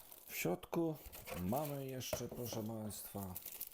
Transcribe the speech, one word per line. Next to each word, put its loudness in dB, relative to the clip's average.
W -8
środku 4
mamy 2
jeszcze, 0
proszę 0
Państwa, -2